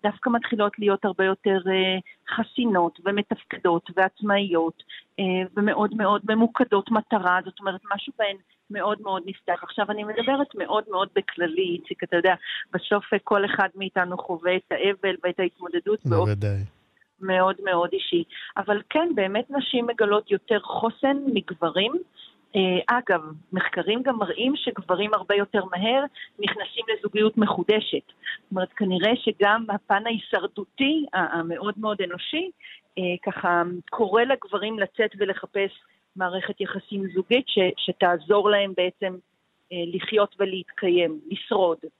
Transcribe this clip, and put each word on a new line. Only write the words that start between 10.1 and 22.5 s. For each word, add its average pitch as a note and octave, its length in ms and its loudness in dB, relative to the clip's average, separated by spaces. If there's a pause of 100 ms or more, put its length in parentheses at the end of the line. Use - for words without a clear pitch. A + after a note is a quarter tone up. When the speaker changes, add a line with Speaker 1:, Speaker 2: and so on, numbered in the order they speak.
Speaker 1:
מאוד G#3+ 360 -2
מאוד F#3+ 240 0
בכללי, F3 680 0
איציק, - 220 -8
אתה F3+ 120 -2
יודע, F3 200 4 (380)
בסוף, G3+ 400 0
אה, G3+ 60 2
כל G3+ 260 2
אחד G3 300 0
מאיתנו F3+ 420 -2
חווה F3 380 -2
את - 160 -4
האבל G3 520 0
ואת F3+ 160 -2
ההתמודדות F3+ 640 -2
באופן A#2 260 4
Speaker 2:
בוודאי. G2+ 320 -2 (560)
Speaker 1:
מאוד F#3 440 2
מאוד F3 300 0
אישי. F3+ 300 0 (340)
אבל G#3 320 0
כן, E4 260 2
באמת G3+ 340 0
נשים C4 380 -2
מגלות G#3+ 440 2
יותר G3+ 280 2
חוסן C4 680 0
מגברים. G3 680 0 (600)